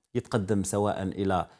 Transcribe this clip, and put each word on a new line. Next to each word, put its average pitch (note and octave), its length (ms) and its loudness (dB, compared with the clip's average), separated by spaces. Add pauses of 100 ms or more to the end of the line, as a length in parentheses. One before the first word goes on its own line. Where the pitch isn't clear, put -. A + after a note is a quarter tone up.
(140)
يتقدم G#2 480 0
سواء G2+ 400 0
إلى، F#2+ 440 0 (120)